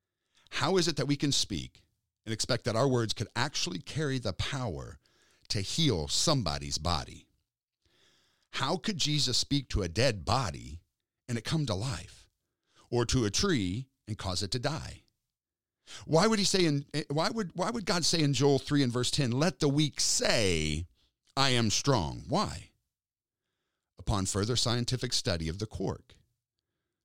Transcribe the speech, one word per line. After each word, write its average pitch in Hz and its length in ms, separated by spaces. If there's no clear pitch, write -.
How 165 260
is 165 100
it 165 100
that 135 100
we 143 80
can 143 160
speak - 500
and 110 80
expect - 320
that 110 100
our 127 120
words 117 260
could - 220
actually 151 440
carry 139 400
the 104 140
power 85 640
to 104 120
heal 98 460
somebody's 73 720
body? 78 500
How 143 240
could 190 200
Jesus 143 400
speak 139 320
to 104 140
a 90 40
dead 104 380
body 80 560
and 117 100
it 110 60
come 156 240
to 107 80
life? 98 520
Or 120 140
to 120 200
a 104 40
tree 120 560
and 107 100
cause 92 240
it 101 80
to 127 100
die? 139 440
Why 160 200
would 220 140
he 196 60
say 180 200
in, 143 200
why 160 200
would, 208 240
why 180 160
would 233 160
God 175 180
say 165 180
in 143 120
Joel 139 240
three 143 240
and 123 100
verse 123 200
ten, 139 200
"Let 147 280
the 147 100
weak 143 300
say, 87 880
'I 135 140
am 117 180
strong'"? 85 580
Why? 156 420
Upon 101 260
further 104 300
scientific 120 580
study 85 360
of 87 100
the 110 80
quark. - 480